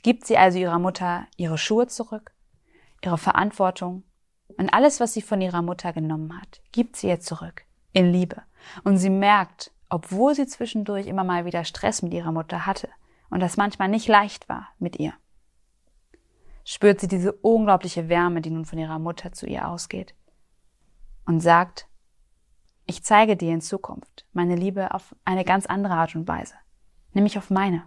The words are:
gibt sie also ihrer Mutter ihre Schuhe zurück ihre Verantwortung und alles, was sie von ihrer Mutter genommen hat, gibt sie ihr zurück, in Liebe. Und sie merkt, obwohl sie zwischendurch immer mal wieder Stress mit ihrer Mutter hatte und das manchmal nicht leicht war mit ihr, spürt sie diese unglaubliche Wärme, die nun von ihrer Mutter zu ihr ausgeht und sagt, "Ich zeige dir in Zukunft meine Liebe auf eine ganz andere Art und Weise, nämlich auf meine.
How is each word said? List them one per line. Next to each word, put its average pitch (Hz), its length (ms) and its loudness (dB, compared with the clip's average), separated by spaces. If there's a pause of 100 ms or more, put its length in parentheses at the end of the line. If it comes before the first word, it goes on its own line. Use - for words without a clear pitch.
gibt 240 240 2
sie - 100 4
also 185 220 8
ihrer 170 200 0
Mutter 180 480 -2 (100)
ihre 160 220 -4
Schuhe 233 280 2
zurück 220 460 -12 (720)
ihre 170 140 -2
Verantwortung 185 880 -2 (520)
und 185 160 0
alles, 277 280 4
was 233 120 -2
sie 214 100 -6
von 196 180 -2
ihrer 175 220 -2
Mutter 175 300 -6
genommen 156 480 -6
hat, - 200 -20 (120)
gibt 233 240 -2
sie 202 120 -4
ihr 175 120 0
zurück, - 440 -12 (280)
in 180 200 6
Liebe. 180 300 0 (420)
Und 196 140 4
sie 190 120 2
merkt, 196 600 2 (160)
obwohl 196 460 0
sie 277 120 0
zwischendurch 208 600 -6
immer 190 180 -4
mal 175 200 -2
wieder 175 200 -4
Stress - 380 -4
mit 170 100 -4
ihrer 170 200 -4
Mutter 160 340 -6
hatte 196 220 -6 (420)
und 180 100 -2
das 180 160 0
manchmal 202 320 0
nicht 220 200 0
leicht 208 400 4
war - 200 -10 (100)
mit 175 200 -6
ihr, 156 160 -4 (1500)
spürt 202 360 4
sie 190 80 -4
diese 185 240 0
unglaubliche 190 760 2
Wärme, 175 320 2
die 160 100 -8
nun 160 140 -4
von 160 140 -10
ihrer 160 200 -8
Mutter 170 340 -8
zu - 140 -14
ihr - 220 -6
ausgeht 175 460 -10 (1120)
und 165 140 2
sagt, 170 480 2 (1000)
"Ich - 180 -10
zeige 214 320 6
dir 165 160 -2
in 165 80 -2
Zukunft - 720 -12
meine 175 240 0
Liebe 190 360 -4
auf - 220 -10 (100)
eine 185 200 0
ganz 190 220 2
andere 196 280 -2
Art 165 220 0
und 165 120 -6
Weise, - 260 -8 (580)
nämlich 202 260 2
auf - 120 -10
meine. 190 360 0